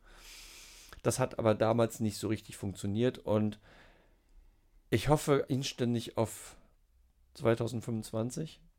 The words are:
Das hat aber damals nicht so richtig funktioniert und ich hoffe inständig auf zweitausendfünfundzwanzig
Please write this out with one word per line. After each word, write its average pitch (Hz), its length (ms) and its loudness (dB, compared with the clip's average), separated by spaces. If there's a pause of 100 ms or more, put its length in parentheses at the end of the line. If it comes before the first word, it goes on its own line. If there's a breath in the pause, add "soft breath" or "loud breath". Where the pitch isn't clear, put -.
(1040 loud breath)
Das - 160 2
hat 127 200 0
aber 113 160 6
damals 113 460 2
nicht 107 180 0
so 104 100 -4
richtig - 300 -4
funktioniert 104 600 -2
und 107 400 0 (1300 soft breath)
ich 120 180 2
hoffe 147 400 4
inständig 123 720 -2
auf - 380 -4 (760)
zweitausendfünfundzwanzig 117 1300 -2 (180)